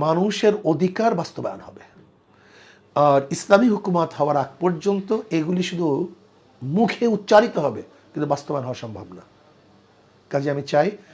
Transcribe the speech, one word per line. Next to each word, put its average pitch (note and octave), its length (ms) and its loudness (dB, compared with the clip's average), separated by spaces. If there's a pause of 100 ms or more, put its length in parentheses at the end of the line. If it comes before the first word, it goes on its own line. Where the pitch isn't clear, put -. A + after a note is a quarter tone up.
মানুষের G3 480 2 (180)
অধিকার F#3 380 0 (100)
বাস্তবায়ন - 480 -8
হবে। - 140 -20 (1120)
আর D3 240 6 (160)
ইসলামী G#3 380 4
হুকুমত F3 440 0
হওয়ার D3 240 2
আগ - 80 -8 (120)
পর্যন্ত F#3 460 -2 (300)
এগুলি F3+ 320 -2
শুধু E3+ 180 -2 (720)
মুখে F#3 420 0 (120)
উচ্চারিত G#3 480 4
হবে, A2 180 -4 (280)
কিন্তু D3+ 220 -4
বাস্তবায়ন C#3+ 340 -4
হওয়া B2 180 -10
সম্ভব G2+ 220 -14 (120)
না। F2+ 60 -20 (1040)
কাজে C#3+ 240 -2
আমি C#3 80 -6 (100)
চাই D3+ 160 4 (260)